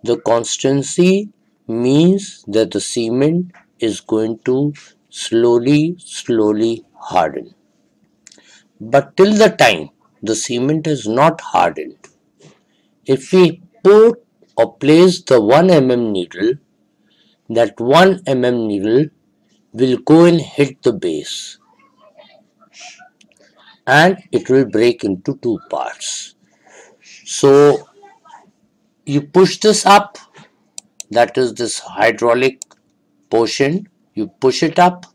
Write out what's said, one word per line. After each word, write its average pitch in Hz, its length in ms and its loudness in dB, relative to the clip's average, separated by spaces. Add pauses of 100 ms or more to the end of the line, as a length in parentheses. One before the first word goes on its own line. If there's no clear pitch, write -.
the 117 140 -2
consistency 139 1120 -2 (380)
means 143 800 0
that 107 240 -2
the 101 100 -4
cement 143 720 -4 (280)
is 107 200 -4
going 110 400 -6
to 139 340 -4 (360)
slowly, 120 920 0
slowly 110 920 -4
harden. 73 600 -6 (1300)
But 123 380 -4
till 202 160 4
the 208 160 4
time 92 400 0 (320)
the 107 140 -4
cement 143 520 -4
is 131 200 -6
not 147 340 0
hardened, 82 560 -4 (1080)
if 135 260 -4
we 175 300 2 (220)
put 220 400 4 (320)
or - 200 0
place 170 460 2
the - 180 2
one 139 300 4
M 135 220 4
M 117 200 -2
needle, 95 420 -4 (960)
that 113 300 -2
one 170 480 2
M 131 160 -2
M 120 240 -2
needle 107 380 0 (680)
will 127 260 -2
go 165 280 4
and 175 160 2
hit 135 420 -6
the 127 80 2
base - 680 -10 (2250)
and 165 320 2 (140)
it 113 180 -4
will 131 160 2
break 113 380 -2
into 98 340 -6
two 113 220 -6 (100)
parts. - 680 -12 (880)
So 143 640 2 (1160)
you 143 160 -2
push 185 380 2
this 208 260 0
up, 202 320 2 (960)
that 117 260 0
is 123 160 -2
this 113 260 -8
hydraulic 117 840 -2 (680)
portion, 135 580 -2 (260)
you 107 140 -8
push - 360 -2
it 156 160 -2
up 180 360 2